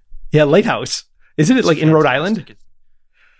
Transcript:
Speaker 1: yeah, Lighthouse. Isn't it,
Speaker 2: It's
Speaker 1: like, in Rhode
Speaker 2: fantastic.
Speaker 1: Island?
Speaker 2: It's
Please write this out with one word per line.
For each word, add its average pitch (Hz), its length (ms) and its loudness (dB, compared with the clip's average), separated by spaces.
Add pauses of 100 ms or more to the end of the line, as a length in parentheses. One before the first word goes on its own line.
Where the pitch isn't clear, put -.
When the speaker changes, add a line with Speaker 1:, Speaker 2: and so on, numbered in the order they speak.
(320)
Speaker 1:
yeah, 151 120 2
Lighthouse. 143 640 -2 (320)
Isn't 170 180 2
it, 254 60 0
Speaker 2:
It's 175 60 0
Speaker 1:
like, 165 120 2
in 160 120 2
Rhode 156 120 4
Speaker 2:
fantastic. 131 120 0 (220)
Speaker 1:
Island? - 120 -14
Speaker 2:
It's - 120 -20 (800)